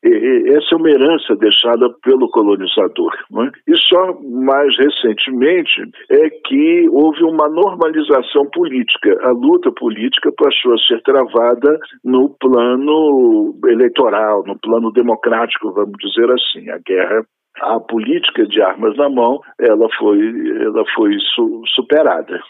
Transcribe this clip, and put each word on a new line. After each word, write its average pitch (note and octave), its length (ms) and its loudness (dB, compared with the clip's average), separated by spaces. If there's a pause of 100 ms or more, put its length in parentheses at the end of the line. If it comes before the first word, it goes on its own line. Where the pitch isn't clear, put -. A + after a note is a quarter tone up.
e, A#2 60 4
e, A#2+ 480 2
essa D3+ 160 0
é E3 40 0
uma D#3+ 120 0
herança C#3+ 460 2
deixada A2+ 520 2 (160)
pelo C3 260 2
colonizador, F#2+ 800 0 (180)
não G#2+ 140 -4
é? C3+ 80 -6 (160)
E D#3+ 100 -2 (100)
só F#3 360 2
mais C3+ 540 0
recentemente C3+ 1040 0 (280)
é D3+ 200 4 (180)
que E3 420 2
houve D3+ 340 2
uma D#3+ 240 2
normalização D#3 1040 0
política. C3 680 0
A B2+ 100 0
luta D3 400 2
política - 640 -4
passou C3 380 0
a A2+ 60 2
ser A#2 240 0
travada B2 760 2 (260)
no B2+ 260 2 (100)
plano C3 1300 0
eleitoral, A2+ 800 0
no G2 140 -10
plano A2+ 320 -2
democrático, A#2 800 -2
vamos G2+ 280 -4
dizer - 320 -2
assim. - 380 -4
A F2 100 -10
guerra, F#2+ 440 -2 (380)
a A2+ 180 -4
política A#2 680 -2
de - 120 -2
armas G#2+ 380 0
na C#3+ 100 2
mão, B2+ 320 0 (200)
ela A2+ 280 2 (120)
foi, G#2 180 2 (460)
ela A2 200 -2 (120)
foi G#2 200 0 (200)
su-, A2+ 260 -4 (140)
superada. C3+ 640 0 (100)